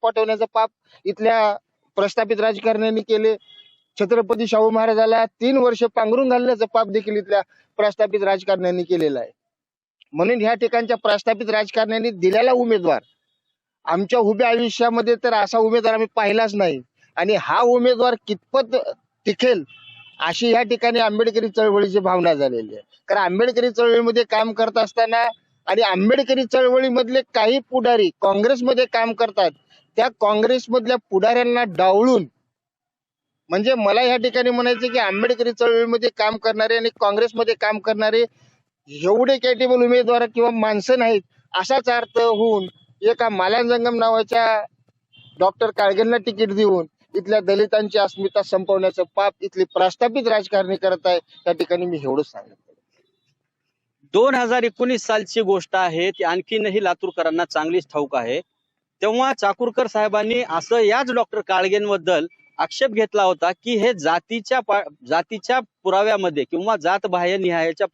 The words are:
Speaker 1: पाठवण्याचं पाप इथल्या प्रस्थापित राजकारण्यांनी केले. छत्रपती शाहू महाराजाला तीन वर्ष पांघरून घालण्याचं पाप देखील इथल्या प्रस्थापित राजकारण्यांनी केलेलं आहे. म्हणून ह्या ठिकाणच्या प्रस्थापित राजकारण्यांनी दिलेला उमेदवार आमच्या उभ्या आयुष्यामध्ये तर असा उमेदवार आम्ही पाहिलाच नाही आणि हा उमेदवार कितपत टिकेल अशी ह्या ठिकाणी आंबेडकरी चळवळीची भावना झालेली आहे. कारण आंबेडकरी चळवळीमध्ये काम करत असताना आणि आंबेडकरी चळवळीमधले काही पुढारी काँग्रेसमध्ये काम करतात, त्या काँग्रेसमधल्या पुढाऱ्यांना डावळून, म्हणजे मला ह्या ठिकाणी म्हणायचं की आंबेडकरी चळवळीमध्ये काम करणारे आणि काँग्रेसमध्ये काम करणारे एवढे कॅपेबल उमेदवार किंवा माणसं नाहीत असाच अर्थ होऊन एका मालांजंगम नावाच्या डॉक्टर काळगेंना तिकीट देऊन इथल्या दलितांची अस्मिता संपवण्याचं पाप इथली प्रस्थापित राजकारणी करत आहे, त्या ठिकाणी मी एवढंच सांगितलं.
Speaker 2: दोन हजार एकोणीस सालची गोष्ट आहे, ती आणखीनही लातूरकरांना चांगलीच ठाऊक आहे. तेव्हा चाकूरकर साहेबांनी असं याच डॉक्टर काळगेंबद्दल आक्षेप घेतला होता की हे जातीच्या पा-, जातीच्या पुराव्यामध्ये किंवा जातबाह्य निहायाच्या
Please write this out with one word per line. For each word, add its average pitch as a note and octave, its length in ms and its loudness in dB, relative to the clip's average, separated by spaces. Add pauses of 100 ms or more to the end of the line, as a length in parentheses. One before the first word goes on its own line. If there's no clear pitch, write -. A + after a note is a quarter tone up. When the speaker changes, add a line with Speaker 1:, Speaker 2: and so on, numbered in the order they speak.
Speaker 1:
पाठवण्याचं A3 500 -2
पाप A3 180 0 (340)
इथल्या G#3+ 520 0 (400)
प्रस्थापित G3+ 440 -2
राजकारण्यांनी A3 600 0
केले. G#3+ 360 0 (640)
छत्रपती A3+ 460 0
शाहू A3 240 2
महाराजाला A3+ 540 2
तीन B3 320 -2
वर्ष B3 280 2
पांघरून A#3 440 0
घालण्याचं B3 360 0 (100)
पाप A3 120 2
देखील G#3 300 -4
इथल्या G3+ 240 0 (360)
प्रस्थापित G#3 460 0
राजकारण्यांनी F#3 600 -2
केलेलं D#3+ 380 -2
आहे. A2+ 100 -10 (840)
म्हणून G3+ 280 0
ह्या A3 140 0
ठिकाणच्या A#3 420 -2
प्रस्थापित G#3+ 540 -2
राजकारण्यांनी A3 600 -2
दिलेला G#3 420 0
उमेदवार A3 500 0 (840)
आमच्या F#3 340 -2
उभ्या A3 300 2
आयुष्यामध्ये A#3 680 0 (100)
तर A#3+ 80 2
असा G#3+ 260 0
उमेदवार A3 360 2
आम्ही A3 200 0
पाहिलाच G#3+ 400 0
नाही E3+ 260 0 (360)
आणि F#3+ 180 0
हा E3+ 260 -2
उमेदवार B3 540 2 (120)
कितपत B3 500 -2 (500)
टिकेल F#3 380 0 (560)
अशी G3 320 0
ह्या A#3 100 4
ठिकाणी A#3 360 0
आंबेडकरी A3 500 0
चळवळीची G3+ 500 2
भावना F3+ 360 2
झालेली A#2+ 400 -2
आहे. G#2 80 -18 (260)
कारण G3 120 0
आंबेडकरी A3+ 500 0
चळवळीमध्ये A#3 540 2
काम A3 280 -2
करत A3 260 -2
असताना A3+ 500 0 (380)
आणि G3+ 160 0
आंबेडकरी A#3+ 680 2
चळवळीमधले B3+ 680 2 (140)
काही A#3 240 2 (120)
पुढारी A#3 400 2 (120)
काँग्रेसमध्ये A#3+ 600 0
काम A#3 280 -2
करतात, G3+ 380 0 (460)
त्या A#3 120 2 (120)
काँग्रेसमधल्या A3+ 760 0 (140)
पुढाऱ्यांना A#3+ 540 2
डावळून, G3 600 2 (1200)
म्हणजे G#3+ 260 0
मला G#3+ 260 2
ह्या B3 160 2
ठिकाणी B3 340 0
म्हणायचं A#3+ 420 0
की B3 60 0
आंबेडकरी A3+ 540 0
चळवळीमध्ये A#3 640 0
काम G#3+ 200 -2
करणारे A3 400 0
आणि A3+ 120 -2 (120)
काँग्रेसमध्ये A3 540 0
काम G#3+ 240 -2
करणारे A3 440 0 (640)
एवढे G#3+ 500 2
कॅपेबल B3 360 0
उमेदवार A#3+ 600 2
किंवा A#3 160 2
माणसं A3 480 0
नाहीत A3+ 220 2 (400)
असाच B3+ 280 -2
अर्थ A#3+ 300 -2
होऊन A3 480 0 (360)
एका A#3 260 0
मालांजंगम A#3 640 0
नावाच्या A3+ 720 0 (720)
डॉक्टर G3 320 0
काळगेंना G#3+ 480 0
तिकीट G#3+ 340 -2
देऊन G3 340 2 (280)
इथल्या G#3 260 0
दलितांची G#3 580 0
अस्मिता G3 440 -2
संपवण्याचं F#3+ 600 -2 (120)
पाप G3+ 260 0
इथली F#3 240 -4
प्रस्थापित A3+ 640 -2
राजकारणी G3 480 -2
करत F#3 300 -2
आहे, F3+ 120 4
त्या - 340 -6
ठिकाणी F3 340 -2
मी E3+ 160 -4
एवढंच C#3 240 -4
सांगितलं. G#2 460 -20 (1400)
Speaker 2:
दोन B3+ 220 4
हजार B3 280 0
एकोणीस A#3+ 400 -2
सालची A3 380 -2
गोष्ट F#3+ 360 -2
आहे, F3 340 0
ती F#3+ 140 -6
आणखीनही G3+ 600 -2
लातूरकरांना F3 600 -2
चांगलीच E3 480 -4
ठाऊक D3 240 -4
आहे. B2 240 -4 (600)
तेव्हा B3 300 0
चाकूरकर A#3 540 -2
साहेबांनी G#3+ 640 -2
असं E3 280 -2
याच A#3+ 340 2
डॉक्टर A3+ 280 -2
काळगेंबद्दल F#3 840 0 (320)
आक्षेप B3 320 -2
घेतला G#3 320 0
होता F3+ 300 0
की A#3 240 -6
हे A3 160 2
जातीच्या G3 680 -4
पा-, G3+ 280 -2 (200)
जातीच्या F3+ 520 -2 (220)
पुराव्यामध्ये F#3+ 640 0
किंवा G3+ 320 -4
जातबाह्य F3+ 600 -2
निहायाच्या E3+ 580 -2